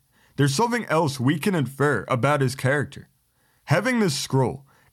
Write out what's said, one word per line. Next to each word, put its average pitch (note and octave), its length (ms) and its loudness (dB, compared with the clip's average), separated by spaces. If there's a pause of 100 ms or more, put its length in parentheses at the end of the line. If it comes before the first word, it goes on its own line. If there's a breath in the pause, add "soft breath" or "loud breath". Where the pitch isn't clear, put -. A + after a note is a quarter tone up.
(360 soft breath)
there's C#3 180 2
something A#3 320 0
else D#3 340 0
we C#3 200 0
can G3+ 160 0
infer C#3 520 0
about C#3 340 0
his B2+ 120 0
character. - 560 -4 (560)
Having A3+ 340 2
this F#3 140 2
scroll C3+ 520 -2 (280 soft breath)